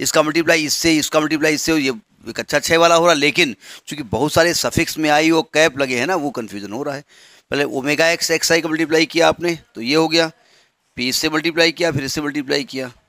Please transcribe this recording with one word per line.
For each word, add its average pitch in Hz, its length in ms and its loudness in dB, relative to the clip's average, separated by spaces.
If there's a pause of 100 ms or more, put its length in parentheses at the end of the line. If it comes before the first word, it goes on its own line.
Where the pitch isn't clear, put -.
इसका 156 220 0
मल्टीप्लाई 156 420 0
इससे, 160 340 0
इसका 156 220 0
मल्टीप्लाई 156 340 0
इससे, 160 220 0
ये 135 160 0 (360)
एक 117 120 -8
अच्छा 147 180 -2
छः 165 200 0
वाला 170 160 6
हो 165 100 4
रहा 170 100 6
है, 147 40 0
लेकिन 147 360 2 (320)
चूंकि 147 180 -10
बहुत 113 280 -2
सारे 170 220 4
सफिक्स - 440 -2
में 156 120 0
आई 156 200 4
और 165 120 2 (120)
कैप 156 240 2
लगे 127 200 -2
हैं 127 80 -2
ना, 185 100 -2
वो 143 160 -4
कन्फ्यूजन 101 400 -10
हो 127 100 -8
रहा 143 120 -6
है। 143 100 -12 (460)
पहले 139 220 0
ओमेगा 143 380 0
एक्स, 165 200 -2
एक्स 160 220 0
आई 165 80 4
का 160 80 -6
मल्टीप्लाई 160 380 0
किया 165 220 2
आपने, 165 260 -2 (200)
तो 107 60 -12
ये 123 140 -2
हो 160 140 2
गया, 165 200 2 (680)
फिर 123 120 -2
इससे 131 220 -2
मल्टीप्लाई 160 420 0
किया, 170 200 -2
फिर 147 120 -2
इससे 135 160 -6
मल्टीप्लाई 143 440 -4
किया 131 240 -10 (200)